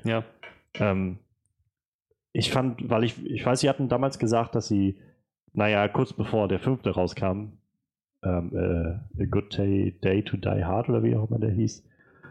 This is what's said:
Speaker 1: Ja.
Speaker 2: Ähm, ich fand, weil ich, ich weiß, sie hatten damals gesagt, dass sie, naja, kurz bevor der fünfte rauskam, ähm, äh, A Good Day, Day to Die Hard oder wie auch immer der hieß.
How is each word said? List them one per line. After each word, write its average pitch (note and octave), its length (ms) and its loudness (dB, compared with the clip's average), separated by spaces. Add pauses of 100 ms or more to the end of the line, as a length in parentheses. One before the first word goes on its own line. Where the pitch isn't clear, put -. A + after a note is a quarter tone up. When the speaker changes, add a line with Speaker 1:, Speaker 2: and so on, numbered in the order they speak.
Speaker 1:
Ja. A2+ 200 0 (500)
Speaker 2:
Ähm, F#2+ 440 0 (1120)
ich - 180 -2
fand, B2+ 380 -2
weil A2+ 160 4
ich, A#2 220 -4
ich A2+ 180 -4
weiß, B2+ 160 2
sie D3 80 4
hatten C3+ 220 0
damals C3+ 280 0
gesagt, A#2 360 0
dass A2+ 140 -2
sie, G2 280 2 (560)
naja, G#2 360 4
kurz - 260 -2
bevor G#2 340 0
der F#2+ 120 0
fünfte B2+ 300 0
rauskam, F#2+ 680 -2 (680)
ähm, F2 300 -2
äh, F2 680 -2
A F#2+ 80 0
Good - 280 -2
Day, G2 340 2 (100)
Day G2 220 2
to G2+ 140 -6
Die G2 260 -2
Hard G2+ 240 -2
oder A2+ 140 2
wie A#2 120 2
auch A2 140 0
immer A2+ 100 -2
der A2 120 0
hieß. A2 360 -2 (440)